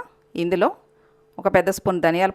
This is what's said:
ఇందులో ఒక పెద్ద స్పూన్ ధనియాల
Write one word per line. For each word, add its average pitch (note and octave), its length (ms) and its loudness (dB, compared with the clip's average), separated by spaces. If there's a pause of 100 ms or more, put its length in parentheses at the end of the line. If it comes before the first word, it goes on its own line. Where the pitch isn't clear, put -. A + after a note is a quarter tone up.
(360)
ఇందులో F3 340 0 (680)
ఒక F#3 180 -4
పెద్ద F3+ 220 4
స్పూన్ F#3 280 -2
ధనియాల F3+ 300 2